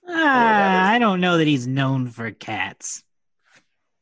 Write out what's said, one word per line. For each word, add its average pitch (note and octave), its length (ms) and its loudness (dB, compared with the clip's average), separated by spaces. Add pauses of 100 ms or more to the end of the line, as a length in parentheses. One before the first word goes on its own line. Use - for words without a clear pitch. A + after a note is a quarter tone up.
Ah, A3 840 2
I A#3+ 80 2
don't F#3+ 240 2
know F3 160 2
that D#3 80 4
he's C3+ 200 0
known C3+ 420 -2
for A#2 240 -10
Cats. - 720 -10 (1000)